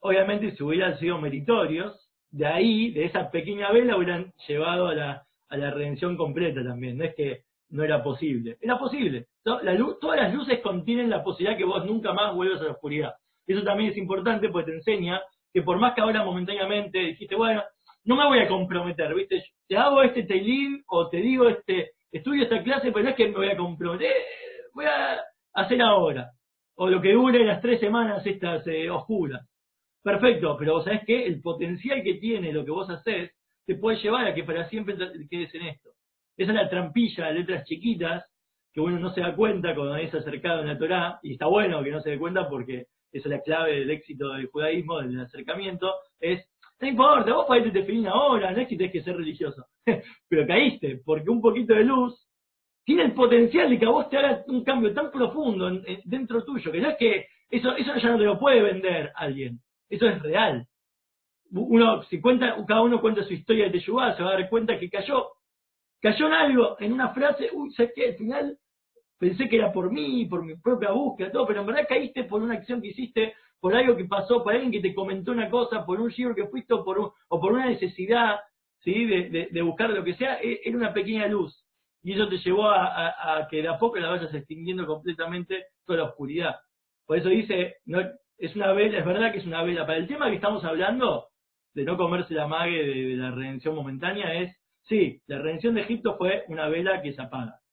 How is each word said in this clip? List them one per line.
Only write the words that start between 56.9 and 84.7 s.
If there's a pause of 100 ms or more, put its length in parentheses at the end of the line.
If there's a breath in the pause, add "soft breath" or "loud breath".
es
que, (240 soft breath)
eso,
eso
ya
no
te
lo
puede
vender
alguien, (280)
eso
es
real. (840)
Uno,
si
cuenta, (100)
cada
uno
cuenta
su
historia
de
Teshuvá,
se
va
a
dar
cuenta
que
cayó, (720)
cayó
en
algo,
en
una
frase,
"Uy,
¿sabes
qué?
Al
final (600)
pensé
que
era
por
mí,
por
mi
propia
búsqueda,
todo,
pero
en
verdad
caíste
por
una
acción
que
hiciste, (260 soft breath)
por
algo
que
pasó,
por
alguien
que
te
comentó
una
cosa,
por
un
shiur
que
fuiste,
o
por
un, (180 soft breath)
o
por
una
necesidad, (380)
¿sí?
De,
de,
de
buscar
lo
que
sea,
e-,
era
una
pequeña
luz." (380)
Y
eso
te
llevó
a,
a,
a
que
de
a
poco
la
vayas
extinguiendo